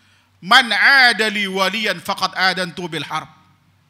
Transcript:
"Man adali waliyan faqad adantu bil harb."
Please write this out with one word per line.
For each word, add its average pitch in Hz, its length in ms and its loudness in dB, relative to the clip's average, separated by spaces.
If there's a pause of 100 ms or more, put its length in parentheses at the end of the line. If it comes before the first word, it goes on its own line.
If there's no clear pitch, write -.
(440)
"Man 240 280 4
adali 214 760 2
waliyan 190 560 -2
faqad 190 320 -4
adantu 180 480 -2
bil 160 200 -8
harb." 156 240 -10 (600)